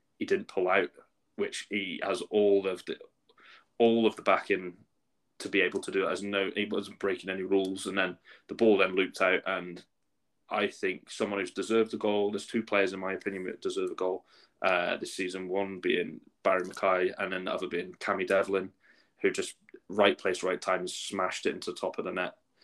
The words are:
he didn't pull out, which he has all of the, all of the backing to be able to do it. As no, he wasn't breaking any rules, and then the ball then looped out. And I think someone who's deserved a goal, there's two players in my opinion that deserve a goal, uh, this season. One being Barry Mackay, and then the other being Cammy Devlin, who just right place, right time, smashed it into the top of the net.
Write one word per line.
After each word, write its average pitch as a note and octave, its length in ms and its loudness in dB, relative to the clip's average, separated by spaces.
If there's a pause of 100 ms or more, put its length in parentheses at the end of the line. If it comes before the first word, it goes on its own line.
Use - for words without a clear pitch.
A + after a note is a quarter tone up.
(180)
he - 80 -4
didn't F#2+ 220 0
pull F#2 200 0
out, F#2 220 4 (460)
which - 340 -6
he F#2+ 340 -4
has F#2 160 -2 (100)
all G2+ 360 6
of F#2 180 -4
the, - 140 -8 (800)
all A#2 280 6
of G#2 100 2
the A2 60 -12
backing F#2 520 2 (640)
to - 100 -8
be F#2+ 140 4
able F#2 180 0
to F#2+ 100 -8
do F#2 160 0
it. D#2 60 0
As F2+ 100 -4
no, G2 320 -2
he G#2 120 -2
wasn't G2 320 -6
breaking F#2+ 320 -4
any F#2+ 120 -6
rules, F#2+ 440 0
and F#2+ 100 -4
then F#2 220 0 (300)
the - 60 -10
ball A2 220 6
then F#2 180 4
looped F#2 280 0
out. F#2 240 4
And F2+ 360 -4 (680)
I G#2 160 2
think - 440 -6
someone G2+ 300 -2
who's F2+ 120 -4
deserved A2 420 2
a - 20 -2
goal, G#2 340 2
there's G#2+ 160 -6
two A#2 160 -2
players G2 300 2
in F#2+ 80 -8
my F#2+ 140 -4
opinion F#2+ 300 -6
that F2+ 180 -8
deserve F#2 280 -2
a - 40 -8
goal, F#2 320 -2 (340)
uh, F2+ 380 2
this - 160 -10
season. F#2 340 -6
One F#2+ 320 -4
being F#2 400 -2 (220)
Barry F#2 240 2
Mackay, F#2 500 2
and F#2+ 160 -4
then F#2 140 -6
the F2 80 -2
other F#2 120 -4
being F2+ 320 -6
Cammy F#2+ 280 -2
Devlin, F#2+ 440 0 (520)
who G2 80 4
just F2+ 240 -4 (340)
right G2+ 280 4
place, F#2+ 260 -2
right F#2 180 -2
time, F2+ 260 -2
smashed - 600 -4
it - 80 0
into - 160 -8
the F2+ 60 -8
top - 220 -4
of - 60 -4
the F#2 80 -6
net. F2+ 220 -4 (300)